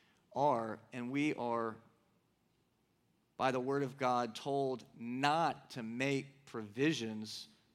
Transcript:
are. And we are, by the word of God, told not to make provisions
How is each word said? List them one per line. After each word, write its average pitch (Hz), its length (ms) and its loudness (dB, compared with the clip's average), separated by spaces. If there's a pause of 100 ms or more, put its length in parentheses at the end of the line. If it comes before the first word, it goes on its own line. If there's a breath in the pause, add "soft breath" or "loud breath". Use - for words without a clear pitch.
(320 loud breath)
are. 120 480 2 (140)
And 123 180 -4
we 143 220 2
are, 117 420 0 (1600)
by 131 160 2
the 127 80 0
word 139 240 0
of 139 140 -4
God, 123 360 2
told 139 520 -2 (120)
not 135 760 2
to 123 120 -8
make 135 600 -2
provisions 110 1040 -2 (260 soft breath)